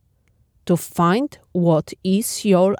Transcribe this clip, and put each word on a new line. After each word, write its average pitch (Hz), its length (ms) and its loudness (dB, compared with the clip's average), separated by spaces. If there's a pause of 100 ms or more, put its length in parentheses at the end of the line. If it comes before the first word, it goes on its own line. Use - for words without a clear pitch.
(680)
to 175 100 2
find 185 600 -2 (140)
what 165 420 0 (120)
is 190 400 -2
your 190 360 2